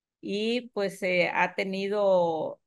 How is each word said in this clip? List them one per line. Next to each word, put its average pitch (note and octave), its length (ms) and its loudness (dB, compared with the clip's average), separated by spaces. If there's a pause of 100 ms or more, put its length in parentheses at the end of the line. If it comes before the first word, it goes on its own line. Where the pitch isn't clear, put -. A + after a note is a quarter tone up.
(200)
y A3+ 540 -2
pues, G3 300 -4
eh, F3+ 280 2
ha F3+ 220 0
tenido F#3+ 1120 0